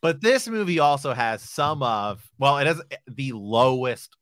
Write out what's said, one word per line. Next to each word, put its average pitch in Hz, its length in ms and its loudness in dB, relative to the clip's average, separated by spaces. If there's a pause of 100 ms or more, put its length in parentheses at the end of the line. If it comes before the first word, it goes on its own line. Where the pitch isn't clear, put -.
But 160 180 0
this 247 260 2
movie 202 320 -2
also 143 360 2
has 113 280 -2
some 147 400 -4
of, 104 560 -4
well, 139 200 4
it 143 80 2
has 165 140 0 (280)
the 131 240 -8
lowest 117 880 0